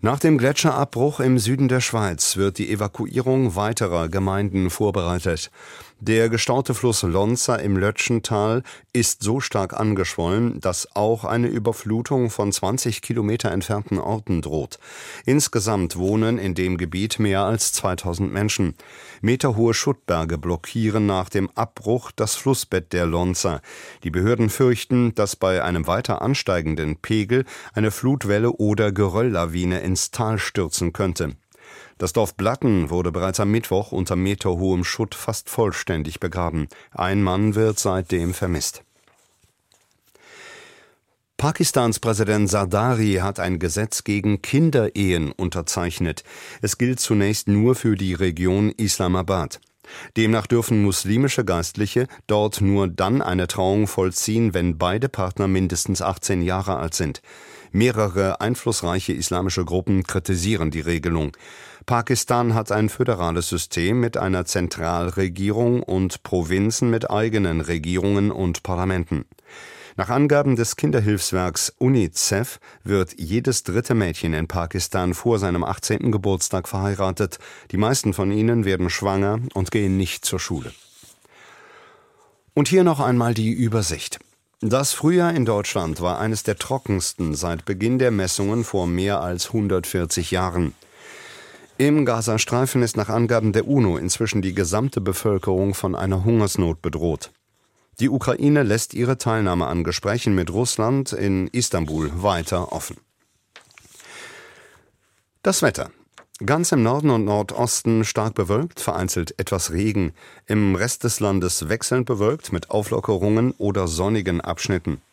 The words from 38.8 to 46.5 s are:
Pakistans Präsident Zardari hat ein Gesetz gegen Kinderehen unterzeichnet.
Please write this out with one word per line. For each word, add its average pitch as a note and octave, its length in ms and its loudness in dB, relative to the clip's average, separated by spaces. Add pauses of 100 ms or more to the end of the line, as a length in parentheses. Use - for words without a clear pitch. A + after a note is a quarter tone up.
Pakistans C#3 640 2
Präsident G#2 500 2
Zardari G#2 640 2
hat F#2+ 260 -2
ein F2+ 180 -2
Gesetz F#2+ 460 -4
gegen G#2 360 0
Kinderehen G2+ 920 2
unterzeichnet. F2 880 -4 (380)